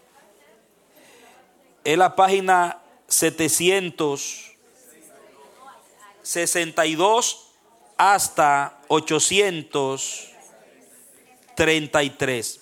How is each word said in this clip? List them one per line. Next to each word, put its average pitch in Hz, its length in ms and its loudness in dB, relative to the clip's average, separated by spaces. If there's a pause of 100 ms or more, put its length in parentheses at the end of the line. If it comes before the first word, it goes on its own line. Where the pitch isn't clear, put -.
(1800)
Es 151 120 0
la 180 200 2
página 190 640 2 (260)
setecientos 165 1400 -2 (1700)
sesenta 170 640 -2
y 160 80 0
dos 214 560 0 (460)
hasta 151 920 2
ochocientos 156 1400 -2 (1200)
treinta 156 480 0
y 139 80 -4
tres. 127 520 -6